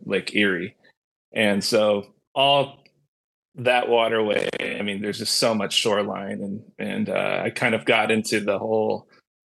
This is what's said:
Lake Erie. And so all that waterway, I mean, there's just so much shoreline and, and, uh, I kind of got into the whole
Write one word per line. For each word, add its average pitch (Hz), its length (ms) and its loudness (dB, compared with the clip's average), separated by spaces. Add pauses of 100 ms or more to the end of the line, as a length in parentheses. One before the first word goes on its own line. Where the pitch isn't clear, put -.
Lake 98 300 -4
Erie. 95 400 0 (580)
And 104 300 2
so 107 420 2 (300)
all 139 480 2 (720)
that 123 340 2
waterway, 113 580 2 (140)
I - 220 -6
mean, 101 180 -6
there's 104 160 -6
just 110 200 -4
so 117 180 2
much 101 180 -2
shoreline 101 680 -2
and, 101 180 -8 (160)
and, 101 320 -4
uh, 98 340 -2
I 113 60 -2
kind 117 240 -2
of 107 100 -2
got 110 280 2
into 110 300 0
the 101 180 -2
whole 110 480 -2 (440)